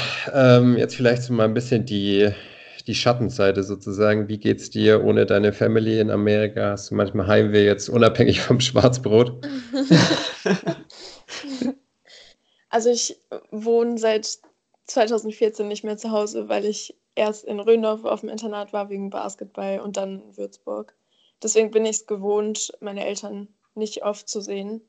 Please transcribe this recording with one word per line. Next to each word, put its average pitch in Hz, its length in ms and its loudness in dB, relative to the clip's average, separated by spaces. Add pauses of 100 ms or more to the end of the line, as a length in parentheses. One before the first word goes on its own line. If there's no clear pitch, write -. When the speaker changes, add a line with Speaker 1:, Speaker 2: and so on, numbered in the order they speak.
(340)
Speaker 1:
ähm, 123 420 6
jetzt 113 200 -2
vielleicht 123 260 2
so 123 100 -6
mal 113 120 2
ein 110 100 2
bisschen 117 320 0
die, 101 440 2 (560)
die 113 80 -6
Schattenseite 101 680 0
sozusagen. 101 640 0
Wie 107 80 -4
geht's 107 320 -2
dir 107 340 4
ohne 107 220 4
deine 101 300 2
Family 110 440 0
in 107 120 2
Amerika? 104 640 0
Hast 101 180 -10
du - 40 -6
manchmal 101 320 0
Heimweh 104 380 6
jetzt 101 240 2
unabhängig 117 540 4
vom 123 180 2
Schwarzbrot? 123 840 2 (260)
Speaker 2:
<laughs> - 1120 0 (1800)
Also 233 220 0
ich - 260 -2 (340)
wohne 233 480 0
seit 220 400 -2 (480)
zweitausendvierzehn 220 840 -2
nicht 208 160 -10
mehr 214 120 -6
zu 220 140 -12
Hause, 214 380 -4
weil 208 160 -2
ich 208 300 -8 (200)
erst 214 300 -4
in 208 160 -8
Röndorf 220 440 0
auf 214 160 -2
dem 220 80 -10
Internat 208 440 -10
war 202 180 -6
wegen 196 200 -8
Basketball 196 720 -10
und 202 160 -12
dann 196 240 -8
in 208 160 -20
Würzburg. 202 580 -12 (480)
Deswegen 220 280 0
bin 220 160 2
ich's 220 200 -6
gewohnt, 208 760 -4
meine 202 260 -8
Eltern 202 420 -10 (260)
nicht 214 300 -8
oft 202 240 -6
zu 214 120 -8
sehen. 202 480 -10